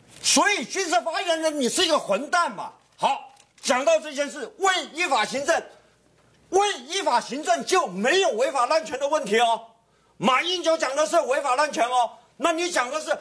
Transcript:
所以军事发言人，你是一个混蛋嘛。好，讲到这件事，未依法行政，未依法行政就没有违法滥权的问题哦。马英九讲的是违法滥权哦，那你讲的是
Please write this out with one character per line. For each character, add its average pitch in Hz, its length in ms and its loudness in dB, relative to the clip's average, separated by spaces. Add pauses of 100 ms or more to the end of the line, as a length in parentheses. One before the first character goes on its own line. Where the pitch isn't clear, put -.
(220)
所 349 300 4
以 339 140 -2
军 381 180 -4
事 339 180 0
发 339 200 -4
言 330 200 -2
人， 311 180 -2
你 247 100 0
是 - 160 2
一 - 20 -2
个 285 100 2
混 226 320 -2
蛋 339 240 2
嘛。 147 200 -12 (240)
好， - 360 -2 (280)
讲 262 240 0
到 320 140 6
这 302 140 -8
件 277 160 -4
事， 240 280 -12
未 370 140 2 (220)
依 339 120 -2
法 240 200 0
行 254 180 -6
政， 285 200 0 (840)
未 403 220 2 (160)
依 370 140 -4
法 269 180 2
行 254 220 -6
政 311 240 0
就 349 220 2
没 226 340 2
有 359 120 2
违 214 180 0
法 254 160 2
滥 311 180 0
权 285 140 -8
的 277 80 -2
问 294 180 0
题 214 140 2
哦。 226 200 2 (580)
马 254 260 2
英 349 180 -2
九 320 160 2
讲 277 180 -2
的 294 100 2
是 311 160 2
违 277 200 0
法 262 140 0
滥 294 180 2
权 294 160 0
哦， 247 220 2 (260)
那 320 160 0
你 339 160 -2
讲 247 200 -2
的 302 120 -4
是 311 80 -10 (120)